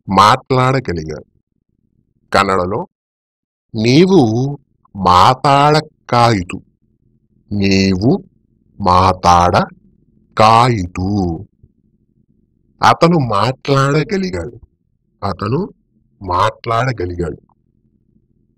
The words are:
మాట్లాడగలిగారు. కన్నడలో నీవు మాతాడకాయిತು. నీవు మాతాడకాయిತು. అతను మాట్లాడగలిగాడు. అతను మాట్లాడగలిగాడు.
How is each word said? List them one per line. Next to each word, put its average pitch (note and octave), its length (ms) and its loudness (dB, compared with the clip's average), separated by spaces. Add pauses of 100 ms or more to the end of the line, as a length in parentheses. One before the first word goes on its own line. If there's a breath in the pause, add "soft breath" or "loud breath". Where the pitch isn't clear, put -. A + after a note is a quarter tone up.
మాట్లాడగలిగారు. G#2 1160 0 (1080)
కన్నడలో G2 540 -2 (880)
నీవు C3+ 840 2 (360)
మాతాడకాయిತು. C#3+ 1700 0 (920)
నీవు G2 720 0 (560)
మాతాడకాయిತು. F#2 2750 0 (1400)
అతను E3 360 2
మాట్లాడగలిగాడు. C#3 1400 -4 (640)
అతను G#2 440 -6 (540)
మాట్లాడగలిగాడు. F#2+ 1120 -4 (1200)